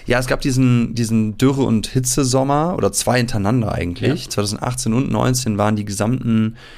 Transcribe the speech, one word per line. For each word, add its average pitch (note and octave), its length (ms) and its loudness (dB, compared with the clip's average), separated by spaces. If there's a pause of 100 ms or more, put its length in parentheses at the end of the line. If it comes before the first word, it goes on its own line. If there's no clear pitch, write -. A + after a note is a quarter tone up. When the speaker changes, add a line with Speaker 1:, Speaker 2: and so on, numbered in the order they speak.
Speaker 1:
ja, A#2+ 120 2
es B2+ 80 -2
gab C#3 140 -2
diesen, B2 540 2
diesen A2 440 0
Dürre- C3+ 240 4
und A2 240 2
Hitzesommer C3+ 880 0
oder G2 160 0
zwei B2 260 0
hintereinander A2+ 540 0
eigentlich. F2 520 -2
Speaker 2:
Ja. - 60 -14
Speaker 1:
Zweitausendachtzehn A2 600 -2
und B2+ 180 0
neunzehn A#2 460 0
waren G#2+ 200 2
die G#2 80 -4
gesamten A2 720 0 (220)